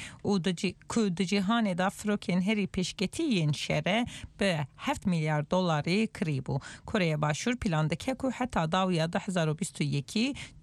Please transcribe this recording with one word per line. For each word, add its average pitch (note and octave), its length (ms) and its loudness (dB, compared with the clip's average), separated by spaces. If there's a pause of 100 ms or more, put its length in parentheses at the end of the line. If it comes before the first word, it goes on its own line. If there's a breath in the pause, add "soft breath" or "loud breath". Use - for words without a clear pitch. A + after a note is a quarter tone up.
(240 loud breath)
û G3 200 2
di F#3+ 60 2
cî-, F3+ 260 -2 (120)
ku G3+ 280 2
di G3+ 60 0
cîhanê G3+ 560 2
de F#3 120 2
firokên G3+ 500 -2
herî G#3 240 2
pêşketiyên F#3 880 0
şer D#3 320 -2
e, A3+ 200 2 (340 loud breath)
bi G3+ 80 4 (360)
هەفت C#4+ 240 0
میلیارد D#3 420 2
دۆلاری F3 480 2 (160)
کری D3 280 -2
بوو. C3+ 180 -4 (260 loud breath)
کورەیە E3+ 360 2
باشوور D3+ 380 0
پیلان D#3 300 2
دەکێ C4 200 -4 (120)
و C4 140 2
هەتا A3 260 0 (100)
داویا F#3 380 2
دە G3+ 140 2
هەزار F3 220 0
و D3+ 60 2
بیست - 260 -6
و D3 40 2 (120)
یەکی G#3 300 0 (360 loud breath)